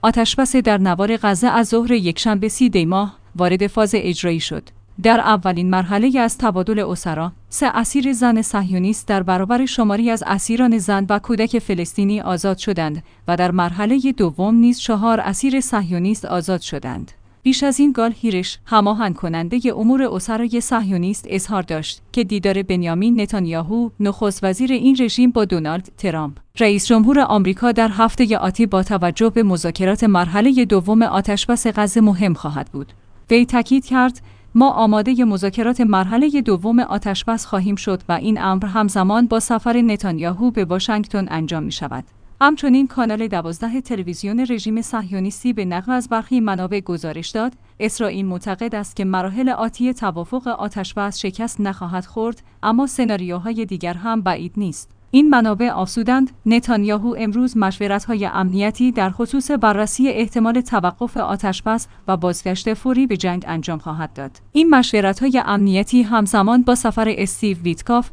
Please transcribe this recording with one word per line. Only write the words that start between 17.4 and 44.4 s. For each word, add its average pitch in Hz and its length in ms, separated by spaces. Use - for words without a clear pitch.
بیش 262 200
از 277 160
این، 285 120
گال 233 240
هیرش، 190 500
هماهنگ 208 500
کنندهٔ 170 640
امور 254 260
اسرای 233 580
صهیونیست، 196 680
اظهار 190 320
داشت 160 400
که 240 120
دیدار 196 400
بنیامین 185 580
نتانیاهو، 196 680
نخست 202 440
وزیر 202 280
این 262 280
رژیم، 247 320
با 226 140
دونالد 170 520
ترامپ، 156 400
رئیس 202 280
جمهور 240 320
آمریکا، 208 520
در 226 220
هفتهٔ 226 440
آتی 185 280
با 190 180
توجه 185 460
به 226 140
مذاکرات 185 600
مرحلهٔ 208 600
دوم 202 360
آتشبس 214 680
غزه 208 340
مهم 202 320
خواهد 147 400
بود. 139 200
وی 240 160
تاکید 247 400
کرد: 254 360
"ما 254 140
آمادهٔ 220 540
مذاکرات 220 580
مرحلهٔ 226 600
دوم 220 380
آتشبس 208 680
خواهیم 196 300
شد 190 340
و - 20
این - 300
امر 190 240
همزمان 208 640
با 226 120
سفر 233 380
نتانیاهو 208 720
به 220 140
واشنگتن 196 640
انجام 160 340
می‌شود." 131 400
همچنین 277 460
کانال 226 400
دوازده 196 540
تلویزیون 202 680